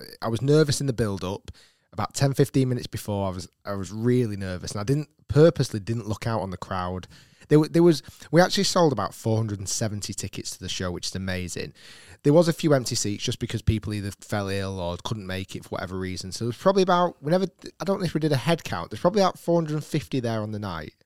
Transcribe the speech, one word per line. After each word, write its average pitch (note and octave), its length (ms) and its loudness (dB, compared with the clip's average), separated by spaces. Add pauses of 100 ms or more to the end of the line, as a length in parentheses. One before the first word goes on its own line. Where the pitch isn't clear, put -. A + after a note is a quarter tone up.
(220)
I A2+ 60 -4
was A2+ 120 -2
nervous D3 400 4
in C#3+ 60 -2
the C3 80 0
build-up, G2+ 560 -4 (420)
about - 220 -6
ten, C#3 200 2
fifteen C3 340 2
minutes B2 180 -4
before, G2+ 420 -4
I - 20 -4
was, F2+ 180 -8 (160)
I G2+ 100 -6
was F#2+ 180 -8
really A#2 440 2
nervous, F#2 360 -6
and G#2 80 -6
I G#2 40 -6
didn't, C#3+ 240 -2 (200)
purposely D3 520 6
didn't A2 280 -6
look - 180 -4
out A2+ 140 -2
on F#2+ 100 -4
the F2+ 60 -8
crowd. F#2 500 -6 (420)
There D3 120 8
wa-, D#3 100 2
there E3 120 4
was, E3+ 200 6 (280)
we D#3 100 6
actually F#3 240 4
sold E3+ 280 4
about G2+ 220 -2
four A2 220 0
hundred A2 220 -2
and G2 100 -10
seventy G#2 460 -4
tickets - 380 -10
to - 80 -16
the F#2 80 -8
show, F#2 220 -4
which F2 180 -6
is - 60 -10
amazing. F#2 600 -6 (480)
There C#3+ 100 4
was E3 160 8
a E3 40 2
few D#3 200 2
empty B2 220 2
seats G#2 300 -2
just - 160 -2
because A2+ 220 -4
people G#2+ 300 0
either G2+ 280 -4
fell G2+ 280 -4
ill G2 300 -4
or F2 260 -4
couldn't G#2+ 220 -6
make F#2+ 300 -6
it - 80 -12
for - 60 -14
whatever F#2 280 -6
reason. F#2 340 -6
So - 120 -6
there A#2+ 60 -2
was A#2 60 -6
probably F#3+ 260 4
about, F3 380 2
we D3 120 -2
never, F#3+ 140 2 (340)
I - 40 -6
don't G3 140 0
know G3+ 80 -4
if D3 80 -2
we D#3+ 60 -2
did D#3 100 2
a D3 60 2
head D#3+ 260 0
count. E2+ 280 -6
There's G#2+ 100 -10
probably G3 220 4
about F#3 180 2
four E3+ 160 2
hundred D#3 180 0
and D3+ 100 -4
fifty - 360 -4
there A2+ 200 -2
on G#2+ 120 -6
the G#2 80 -6
night. E2+ 340 -8 (120)